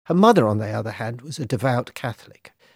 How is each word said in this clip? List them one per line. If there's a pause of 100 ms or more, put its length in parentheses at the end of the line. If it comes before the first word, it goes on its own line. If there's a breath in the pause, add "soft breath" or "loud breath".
Her
mother,
on
the
other
hand,
was
a
devout
Catholic. (240 soft breath)